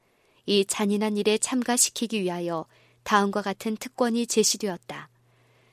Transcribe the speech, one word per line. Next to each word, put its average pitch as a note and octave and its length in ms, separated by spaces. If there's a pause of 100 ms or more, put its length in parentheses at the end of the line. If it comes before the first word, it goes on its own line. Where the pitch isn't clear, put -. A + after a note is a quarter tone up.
(460)
이 G3 180
잔인한 G#3 520
일에 G#3 220
참가시키기 A#3+ 840
위하여 F3 440 (360)
다음과 G3+ 400
같은 G#3 340
특권이 A#3 500
제시되었다. G3 800 (640)